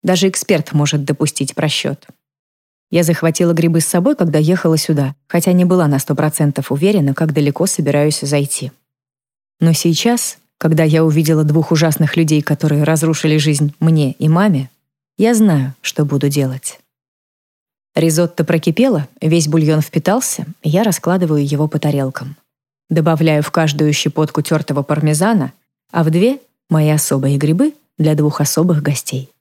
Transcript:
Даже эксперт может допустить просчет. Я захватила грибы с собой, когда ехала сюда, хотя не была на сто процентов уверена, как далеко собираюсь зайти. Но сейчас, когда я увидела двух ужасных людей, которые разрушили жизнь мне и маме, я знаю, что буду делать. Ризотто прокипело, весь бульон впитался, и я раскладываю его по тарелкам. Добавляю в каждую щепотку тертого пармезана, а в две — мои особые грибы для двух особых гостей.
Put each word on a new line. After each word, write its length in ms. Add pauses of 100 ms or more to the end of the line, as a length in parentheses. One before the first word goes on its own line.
Даже 260
эксперт 440
может 320
допустить 500
просчет. 520 (840)
Я 120
захватила 500
грибы 280
с 60
собой, 300
когда 220
ехала 400
сюда, 360 (120)
хотя 260
не 120
была 240
на 100
сто 160
процентов 580
уверена, 420
как 180
далеко 340
собираюсь 540
зайти. 520 (880)
Но 120
сейчас, 640 (180)
когда 280
я 200
увидела 400
двух 260
ужасных 460
людей, 240
которые 440
разрушили 520
жизнь 440
мне 320
и 160
маме, 420 (480)
я 160
знаю, 480
что 240
буду 220
делать. 520 (1120)
Ризотто 500
прокипело, 640 (120)
весь 280
бульон 320
впитался, 680 (160)
и 60
я 160
раскладываю 600
его 220
по 140
тарелкам. 560 (520)
Добавляю 540
в 80
каждую 420
щепотку 480
тертого 420
пармезана, 680 (380)
а 140
в 60
две — 280 (320)
мои 200
особые 480
грибы 360 (240)
для 160
двух 260
особых 420
гостей. 480 (100)